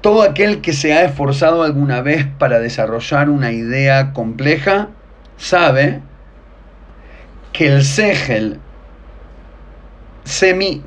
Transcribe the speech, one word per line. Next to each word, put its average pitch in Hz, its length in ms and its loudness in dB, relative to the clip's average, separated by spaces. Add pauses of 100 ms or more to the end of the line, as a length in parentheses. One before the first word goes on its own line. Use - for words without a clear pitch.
Todo 214 200 4
aquel 208 400 2
que 165 120 -4
se 151 200 0
ha 147 120 4
esforzado 143 580 0
alguna 139 380 0
vez 147 240 0 (120)
para 123 220 2
desarrollar 117 680 -2
una 139 240 0
idea 135 580 0
compleja 151 800 -2 (480)
sabe 143 640 2 (1500)
que 156 140 0
el 139 160 4
Sehel 127 760 -2 (1700)
semi 190 600 -4